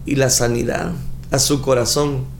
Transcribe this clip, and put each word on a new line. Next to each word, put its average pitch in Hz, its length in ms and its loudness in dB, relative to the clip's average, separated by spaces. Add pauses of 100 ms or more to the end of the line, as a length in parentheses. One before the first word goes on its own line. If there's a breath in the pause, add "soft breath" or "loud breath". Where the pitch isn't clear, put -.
y 139 120 -2
la 131 140 2
sanidad 120 640 0 (380)
a 135 80 2
su 135 240 2
corazón. 131 600 2 (160)